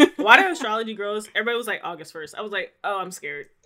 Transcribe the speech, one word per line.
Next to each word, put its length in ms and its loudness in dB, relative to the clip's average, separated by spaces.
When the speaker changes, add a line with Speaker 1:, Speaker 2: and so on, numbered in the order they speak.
Speaker 1:
<laughs> 140 6
Speaker 2:
Why 260 8
do 80 0
astrology 440 -4
girls? 400 -6
Everybody 220 0
was 100 -6
like, 180 -4
"August 280 -10
first." 240 -14
I 60 -8
was 100 -10
like, 220 -6
"Oh, 140 -2
I'm 120 -6
scared." 380 -12